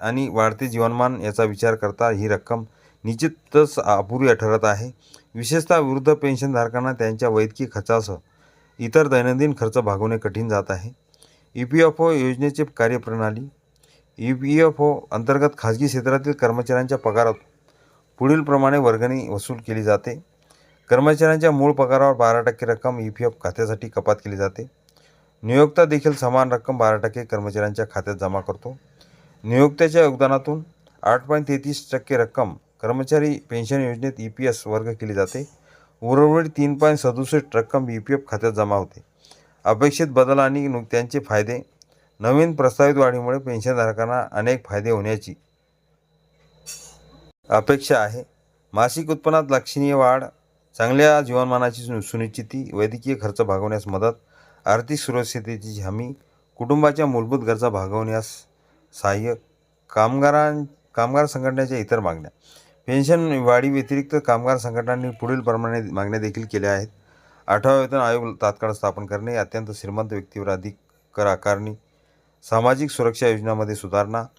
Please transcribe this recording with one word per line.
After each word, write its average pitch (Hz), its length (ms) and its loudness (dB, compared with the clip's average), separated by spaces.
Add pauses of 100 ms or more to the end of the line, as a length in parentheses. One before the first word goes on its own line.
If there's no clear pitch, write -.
आणि 123 300 -2
वाढते 110 360 0
जीवनमान 117 540 0
याचा 107 220 -2
विचार 110 320 0
करता 110 340 -2
ही 107 180 -2
रक्कम 113 360 -4 (400)
निश्चितच 147 760 0
अपुरी 107 540 2
ठरत 110 300 0
आहे. 107 280 0 (440)
विशेषतः 156 440 0
वृद्ध 139 340 2
पेन्शनधारकांना 131 800 -2
त्यांच्या 113 360 -2
वैद्यकीय 110 440 0
खर्चासह 104 420 -2 (640)
इतर 131 280 2
दैनंदिन 131 520 2
खर्च 110 180 -2
भागवणे 107 400 0
कठीण 110 320 -6
जात 101 200 0
आहे. 98 220 -8 (640)
ईपीएफओ 156 560 2
योजनेचे 139 520 0
कार्यप्रणाली. 113 840 -2 (680)
ईपीएफओ 147 840 2 (120)
अंतर्गत 139 460 2
खाजगी 113 300 -2
क्षेत्रातील 131 440 -2
कर्मचाऱ्यांच्या 127 680 0
पगारात 113 360 2 (840)
पुढीलप्रमाणे 139 580 4
वर्गणी 123 520 2
वसूल 104 280 -8
केली 110 260 -6
जाते. 107 420 0 (640)
कर्मचाऱ्यांच्या 156 600 4
मूळ 143 220 4
पगारावर 135 400 4
बारा 117 280 4
टक्के 117 240 -2
रक्कम 120 340 -2
ईपीएफ 110 320 -4 (120)
खात्यासाठी 107 460 -4
कपात 104 260 0
केली 101 220 -8
जाते. 98 340 -6 (720)
नियोक्ता 147 420 4
देखील 151 280 2
समान 127 380 2
रक्कम 123 260 -2
बारा 110 180 4
टक्के 110 280 -4
कर्मचाऱ्यांच्या 104 600 -4
खात्यात 101 300 -6
जमा 95 260 -4
करतो. 120 360 -10 (640)
नियोक्त्याच्या 147 600 4
योगदानातून 135 580 2 (420)
आठ 123 240 2
पॉइंट 151 200 0
तेहतीस 139 440 -4
टक्के 131 260 -2
रक्कम 113 360 0 (280)
कर्मचारी 139 560 0 (120)
पेन्शन 120 320 -2
योजनेत 127 380 -4
ईपीएस 113 480 -4
वर्ग 110 260 -4
केली 110 200 -8
जाते. 98 360 -2 (540)
उर्वरित 151 540 4
तीन 143 200 0
पॉइंट 151 200 4
सदुसष्ट 131 600 -2
रक्कम 123 320 0
ईपीएफ 117 300 -2 (120)
खात्यात 110 220 0
जमा 104 220 0
होते. - 280 -4 (600)
अपेक्षित 143 440 2
बदल 131 320 4
आणि 139 280 0
नु-, 120 240 -4
त्यांचे 120 280 -2
फायदे. 110 400 -2 (600)
नवीन 147 360 2
प्रस्तावित 143 400 4
वाढीमुळे 123 440 2
पेन्शनधारकांना 117 920 -2
अनेक 117 340 -2
फायदे 104 260 -4
होण्याची 107 420 -4 (2250)
अपेक्षा 139 500 2
आहे. 110 240 -4 (500)
मासिक 127 360 0
उत्पन्नात 156 400 0
लक्षणीय 139 440 0
वाढ, 131 300 4 (540)
चांगल्या 143 440 4
जीवनमानाची 123 640 0
सु-, 117 160 -6
सुनिश्चिती, 113 760 -8
वैद्यकीय 113 480 -2
खर्च 107 200 -2
भागवण्यास 101 460 -4
मदत, 101 260 -2 (520)
आर्थिक 117 340 0
सुरक्षिततेची 113 840 -6
हमी, 107 320 -8 (440)
कुटुंबाच्या 147 480 2
मूलभूत 123 340 -2
गरजा 117 300 0
भागवण्यास 110 580 -4 (720)
सहाय्य, 104 320 -2 (560)
कामगारां-, 143 760 2 (300)
कामगार 131 300 2
संघटनेच्या 131 520 -4
इतर 113 220 -2
मागण्या. 82 320 -6 (560)
पेन्शन 156 440 2
वाढीव्यतिरिक्त 135 840 2 (100)
कामगार 123 320 2
संघटनांनी 120 520 -4
पुढीलप्रमाणे 117 800 -4
मागण्या 101 280 -4
देखील 107 320 -6
केल्या 101 200 0
आहेत. 101 160 -2 (600)
आठवा 127 320 2
वेतन 131 160 -2
आयोग 120 460 -2
तात्काळ 107 300 -2
स्थापन 104 340 -6
करणे, 104 300 -6
अत्यंत 110 400 -6
श्रीमंत 104 380 -8
व्यक्तीवर 98 360 -8
अधिक 95 260 -6 (400)
कर 104 100 0
आकारणी, 101 480 -2 (760)
सामाजिक 127 400 2
सुरक्षा 117 380 -2
योजनांमध्ये 107 480 -2
सुधारणा. 101 480 -2 (160)